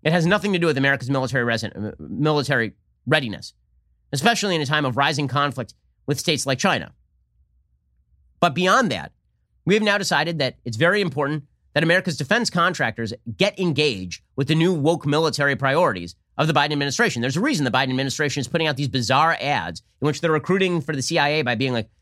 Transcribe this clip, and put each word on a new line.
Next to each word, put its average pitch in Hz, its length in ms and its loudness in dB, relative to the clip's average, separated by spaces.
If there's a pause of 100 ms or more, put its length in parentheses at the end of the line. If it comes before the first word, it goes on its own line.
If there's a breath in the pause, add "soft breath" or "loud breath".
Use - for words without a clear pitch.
It 156 120 2
has 170 120 4
nothing 196 280 2
to 175 60 2
do 170 60 0
with 151 120 2
America's 135 320 2
military 131 360 0
resi-, 113 300 -2
uh, 104 240 -8
military 127 760 0 (320)
readiness, 127 480 0 (580)
especially 190 440 2
in 156 60 0
a 147 40 -2
time 147 200 0
of 123 120 -2
rising 143 300 2
conflict 131 480 -2 (320)
with 139 120 -2
states - 280 -2
like 135 100 0
China. 135 360 0 (1500)
But 170 160 2
beyond 185 360 4
that, 82 200 -6 (540)
we 185 100 4
have 220 80 2
now 208 160 2
decided 170 400 0
that 131 260 -2
it's 110 120 -8
very 175 220 4
important 147 440 -2 (300)
that 151 100 2
America's 170 340 2
defense 208 320 0
contractors 131 640 -2 (240)
get 202 200 2
engaged 139 640 -2 (140)
with 139 140 -2
the 160 60 4
new 170 180 4
woke 160 320 0
military 147 500 0
priorities 135 600 -2 (200)
of 156 100 0
the 160 60 0
Biden 147 200 2
administration. 143 480 -2
There's 131 160 -2
a 180 40 -2
reason 233 220 0
the 123 80 0
Biden 131 120 2
administration 135 580 -2
is 120 80 -6
putting 165 180 -2
out 147 80 -2
these 139 140 -4
bizarre 135 500 0
ads 95 420 -4 (200)
in 135 40 -2
which 147 140 0
they're 165 120 0
recruiting 175 500 0
for 156 120 -6
the 135 80 -4
C 165 160 -2
I 143 120 2
A 156 140 0
by 120 120 0
being 131 160 -2
like 117 180 -4 (120)